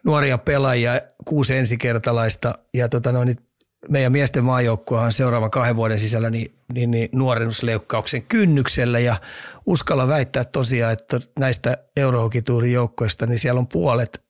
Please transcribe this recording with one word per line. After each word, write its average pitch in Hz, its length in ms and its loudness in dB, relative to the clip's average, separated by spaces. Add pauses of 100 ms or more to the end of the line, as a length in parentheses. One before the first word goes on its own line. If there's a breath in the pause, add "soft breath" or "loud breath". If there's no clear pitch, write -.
nuoria 143 320 2
pelaajia, 131 640 2 (240)
kuusi 131 320 0
ensikertalaista. 117 960 0 (180)
Ja 123 160 0
tota 123 220 0
noin, 123 240 2 (540)
meidän 135 220 2
miesten 139 320 2
maajoukkuehan 117 680 0
seuraavan 120 400 0
kahden 123 240 0
vuoden 110 240 0
sisällä 110 300 0
niin, 113 240 -6 (200)
niin, 120 180 -2
niin 117 220 0
nuorennusleukkauksen 117 1080 -2
kynnyksellä. 139 760 2
Ja 120 160 2 (500 loud breath)
uskalla 135 420 0
väittää 135 360 0
tosiaan, 120 500 0
että 123 260 -4 (200)
näistä 127 380 0 (200)
Eurohockey-tuurin 120 760 0
joukkoista, 117 520 -2
niin 117 140 0
siellä 123 200 0
on 123 80 -2
puolet 123 640 -2